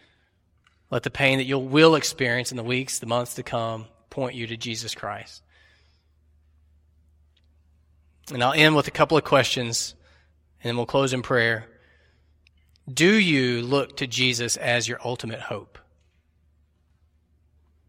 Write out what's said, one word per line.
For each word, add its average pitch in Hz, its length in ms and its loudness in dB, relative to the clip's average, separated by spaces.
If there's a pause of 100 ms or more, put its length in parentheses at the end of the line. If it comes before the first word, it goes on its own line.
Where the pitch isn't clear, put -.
(920)
Let 127 120 -2
the - 80 -4
pain 135 280 2
that 131 60 0
you 135 140 -2
will 151 380 6
experience 123 560 -2
in 127 40 -8
the 117 60 -8
weeks, 127 380 -4
the 120 60 -12
months 120 280 -2
to 127 80 -10
come, 113 440 -6 (280)
point 127 220 -6
you 117 100 -10
to 113 100 -10
Jesus 117 380 -10
Christ. - 480 -12 (3000)
And 123 120 -2
I'll 131 80 2
end 156 240 6
with 139 100 2
a - 60 -10
couple 156 260 2
of 135 60 0
questions, 127 720 0 (680)
and 117 60 -6
then 117 80 -2
we'll 117 100 -2
close 139 260 2
in 127 80 -2
prayer. 117 480 0 (1200)
Do 165 200 4
you 135 500 2
look 131 340 -2
to 143 100 -6
Jesus 120 500 0
as 120 300 -2
your 120 180 -8
ultimate 117 360 -8
hope? - 380 -12 (2000)